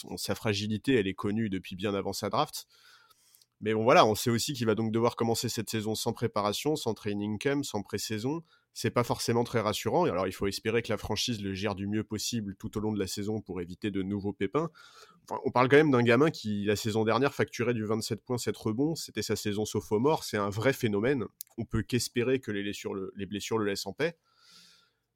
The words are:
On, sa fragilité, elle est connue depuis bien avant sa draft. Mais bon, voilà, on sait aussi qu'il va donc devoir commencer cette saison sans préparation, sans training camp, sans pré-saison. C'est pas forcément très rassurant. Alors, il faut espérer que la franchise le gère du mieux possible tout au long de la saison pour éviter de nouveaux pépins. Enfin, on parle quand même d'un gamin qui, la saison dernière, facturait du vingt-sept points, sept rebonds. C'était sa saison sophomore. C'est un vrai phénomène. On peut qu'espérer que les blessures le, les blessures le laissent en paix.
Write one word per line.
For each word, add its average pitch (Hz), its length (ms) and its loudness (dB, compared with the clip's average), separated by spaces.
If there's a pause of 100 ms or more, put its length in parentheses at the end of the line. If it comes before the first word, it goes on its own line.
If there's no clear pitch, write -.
On, 92 120 -8
sa - 160 -4
fragilité, 107 600 0
elle 101 120 4
est 95 60 -2
connue 107 380 -2
depuis 95 240 -6
bien 98 180 -2
avant 98 200 -2
sa 101 160 -4
draft. 131 360 -2 (1000)
Mais 110 120 0
bon, 110 80 2
voilà, 139 240 8
on 107 80 4
sait - 160 0
aussi 117 220 0
qu'il 117 120 -2
va 110 80 6
donc 113 180 0
devoir 113 240 2
commencer 117 320 0
cette 107 220 -4
saison 110 240 -2
sans 113 200 -2
préparation, 107 640 0
sans 113 200 -2
training 104 420 -4
camp, 139 260 0
sans 104 200 -4
pré-saison. 117 580 -4 (320)
C'est - 160 -2
pas 120 140 2
forcément 120 400 0
très 117 160 -2
rassurant. 110 460 0
Alors, 92 200 0
il 98 60 -2
faut - 160 -4
espérer 110 340 -2
que 110 100 -4
la 104 60 -2
franchise 107 440 -4
le 98 120 -4
gère 98 220 -2
du 98 100 -4
mieux 104 180 -2
possible 104 520 -4
tout - 200 -8
au 107 60 -2
long 107 100 -2
de 107 60 -2
la 98 80 0
saison 104 340 -4
pour 90 220 -8
éviter 90 300 -6
de 95 100 -2
nouveaux 98 320 -2
pépins. 151 380 -2 (580)
Enfin, 107 160 -4
on 127 60 -2
parle 127 180 4
quand 139 60 8
même 151 160 8
d'un 120 100 6
gamin 120 300 6
qui, 104 320 -4
la 104 120 2
saison 110 280 0
dernière, 117 320 2
facturait 117 400 0
du 110 100 -2
vingt-sept 110 380 -2
points, 123 160 -4
sept - 180 -4
rebonds. 139 380 0
C'était - 260 -8
sa 107 140 0
saison 104 300 -2
sophomore. 113 580 0
C'est - 140 -4
un 101 120 2
vrai 113 240 2
phénomène. 113 520 2 (340)
On 107 60 -4
peut 110 180 0
qu'espérer 123 560 0
que 117 100 -12
les 101 140 -2
blessures 101 320 -6
le, 95 200 -6
les 98 120 -8
blessures 101 320 -2
le 104 60 2
laissent 98 200 -2
en 98 80 -8
paix. 165 240 -2 (1000)